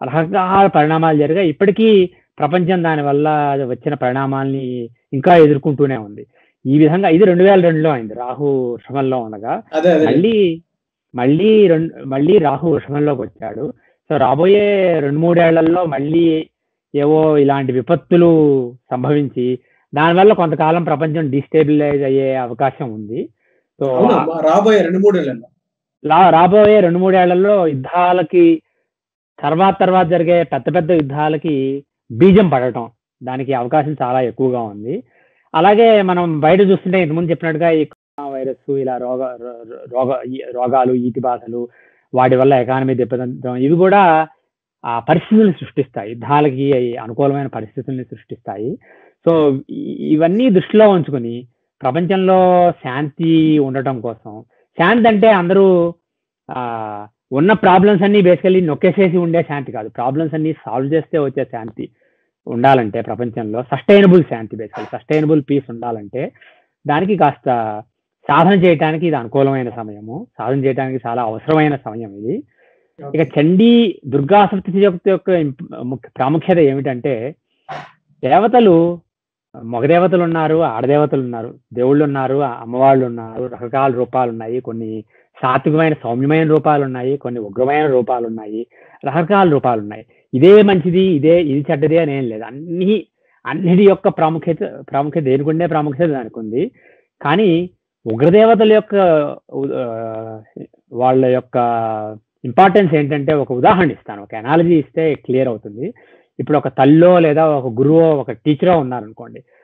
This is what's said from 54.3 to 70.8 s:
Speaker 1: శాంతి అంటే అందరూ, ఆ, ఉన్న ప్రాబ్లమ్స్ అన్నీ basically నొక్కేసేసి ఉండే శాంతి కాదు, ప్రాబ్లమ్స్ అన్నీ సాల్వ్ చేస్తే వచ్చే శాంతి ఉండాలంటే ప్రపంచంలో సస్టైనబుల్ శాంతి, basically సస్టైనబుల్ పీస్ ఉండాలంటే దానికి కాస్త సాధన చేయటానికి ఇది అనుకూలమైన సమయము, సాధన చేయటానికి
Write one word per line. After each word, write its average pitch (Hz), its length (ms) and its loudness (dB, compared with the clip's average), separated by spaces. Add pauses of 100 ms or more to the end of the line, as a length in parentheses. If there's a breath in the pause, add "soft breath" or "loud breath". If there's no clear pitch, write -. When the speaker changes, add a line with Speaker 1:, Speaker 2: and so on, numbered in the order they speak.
Speaker 1:
శాంతి 220 280 2
అంటే 220 200 4
అందరూ, 185 640 2 (580)
ఆ, 110 560 -10 (240)
ఉన్న 160 220 2
ప్రాబ్లమ్స్ 190 500 4
అన్నీ 202 180 2
basically 180 440 2
నొక్కేసేసి 180 520 0
ఉండే 170 240 0
శాంతి 143 300 -8
కాదు, 110 180 -10
ప్రాబ్లమ్స్ 135 440 -6
అన్నీ 156 200 -4
సాల్వ్ 135 400 -6
చేస్తే 160 240 -2
వచ్చే 135 260 -4
శాంతి 117 460 -12 (580)
ఉండాలంటే 120 540 0
ప్రపంచంలో 113 640 -8
సస్టైనబుల్ 185 600 4
శాంతి, 113 320 -10
basically 110 420 -14
సస్టైనబుల్ 151 520 -2
పీస్ 139 220 -4
ఉండాలంటే 117 600 -10 (560 soft breath)
దానికి 180 300 -2
కాస్త 143 320 -2 (800)
సాధన 170 380 4
చేయటానికి 160 420 0
ఇది 151 80 -2
అనుకూలమైన 131 540 -2
సమయము, 110 580 -14 (100)
సాధన 131 280 -4
చేయటానికి 131 420 -4